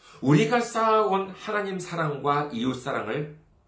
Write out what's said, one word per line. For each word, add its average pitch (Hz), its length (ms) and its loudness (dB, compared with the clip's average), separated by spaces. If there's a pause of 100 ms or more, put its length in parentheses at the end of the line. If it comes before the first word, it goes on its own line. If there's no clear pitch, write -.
(220)
우리가 220 400 4
쌓아온 214 680 2
하나님 196 480 -4
사랑과 147 720 -2
이웃 123 220 -2
사랑을 127 640 -6 (280)